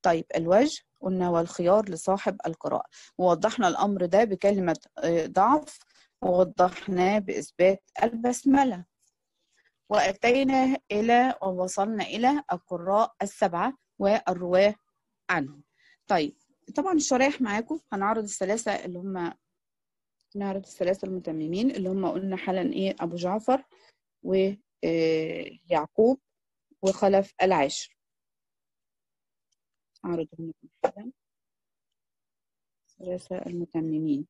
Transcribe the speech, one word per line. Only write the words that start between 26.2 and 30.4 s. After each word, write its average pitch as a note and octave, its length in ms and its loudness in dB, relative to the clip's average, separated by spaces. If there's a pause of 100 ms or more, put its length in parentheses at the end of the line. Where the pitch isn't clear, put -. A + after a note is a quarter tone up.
وخلف G3 600 2
العاشر. D#3+ 520 0 (2000)
أعرضهم E3+ 240 -4 (200)